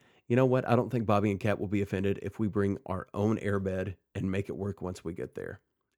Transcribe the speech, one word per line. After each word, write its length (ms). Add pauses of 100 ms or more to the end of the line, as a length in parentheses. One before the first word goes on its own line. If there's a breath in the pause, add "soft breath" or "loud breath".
(280 soft breath)
"You 80
know 100
what? 220
I 80
don't 140
think 160
Bobby 240
and 100
Kat 180
will 100
be 140
offended 400
if 160
we 100
bring 380
our 260
own 280
air 200
bed 360 (180)
and 160
make 180
it 80
work 240
once 240
we 80
get 220
there." 260 (380)